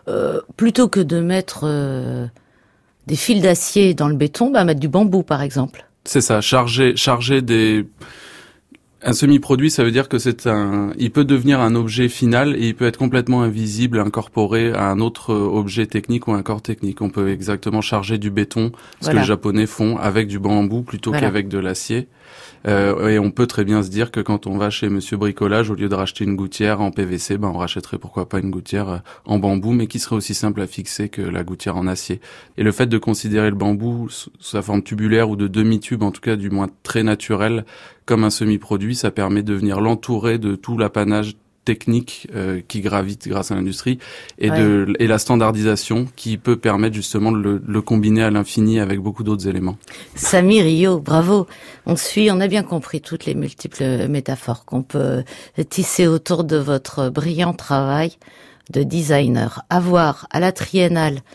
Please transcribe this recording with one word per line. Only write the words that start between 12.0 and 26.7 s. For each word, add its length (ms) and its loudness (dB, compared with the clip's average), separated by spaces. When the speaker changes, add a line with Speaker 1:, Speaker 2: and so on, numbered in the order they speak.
Speaker 2:
final 480 2
et 100 0
il 80 0
peut 120 0
être 100 0
complètement 460 2
invisible, 580 0
incorporé 720 0
à 180 0
un 80 0
autre 340 -2
objet 540 0
technique 400 -2
ou 60 0
un 100 0
corps 200 -4
technique. 400 -6
On 80 0
peut 200 0
exactement 520 -2
charger 360 -2
du 120 -4
béton, 420 0
ce 40 -8
Speaker 1:
Voilà. 160 2
Speaker 2:
que 20 4
les 60 2
Japonais 380 2
font 300 -2
avec 300 0
du 140 -6
bambou 420 2
plutôt 280 -6
Speaker 1:
Voilà. 180 0
Speaker 2:
qu'avec 180 -2
de 120 -4
l'acier. 500 -4
Euh, 420 2
et 120 4
on 100 2
peut 160 2
très 180 0
bien 200 2
se 60 -8
dire 200 -2
que 80 -6
quand 300 -2
on 100 -4
va 120 0
chez 180 -2
Monsieur 280 -2
Bricolage, 540 0
au 40 -4
lieu 140 -2
de 60 -2
racheter 300 -4
une 100 0
gouttière 460 -2